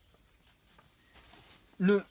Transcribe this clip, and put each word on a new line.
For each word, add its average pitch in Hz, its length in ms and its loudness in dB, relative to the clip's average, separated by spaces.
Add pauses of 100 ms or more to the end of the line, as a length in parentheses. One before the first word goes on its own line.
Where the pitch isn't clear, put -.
(1800)
Le 196 320 2